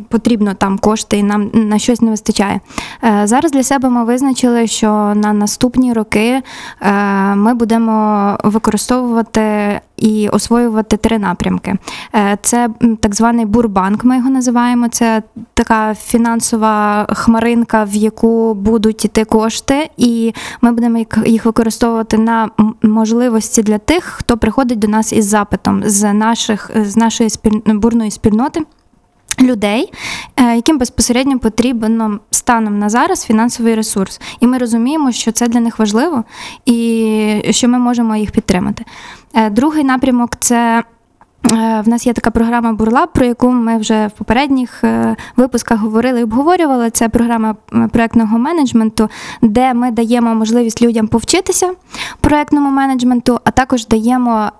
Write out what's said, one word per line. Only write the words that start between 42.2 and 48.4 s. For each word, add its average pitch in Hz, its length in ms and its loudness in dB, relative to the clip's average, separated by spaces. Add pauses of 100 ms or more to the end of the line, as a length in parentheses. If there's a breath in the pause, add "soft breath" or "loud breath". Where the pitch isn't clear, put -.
програма 233 420 0
Бурлаб, 220 400 0
про 254 140 2
яку 240 240 0
ми 226 280 0
вже 214 280 0
в 202 40 -6
попередніх, 254 760 -2
е, 226 320 0 (200 loud breath)
випусках 240 440 0
говорили 233 400 0
і 240 40 0
обговорювали. 269 680 0
Це 226 180 0
програма, 226 460 0 (200)
м, 226 140 0
проектного 226 500 0
менеджменту, 233 720 0 (340 loud breath)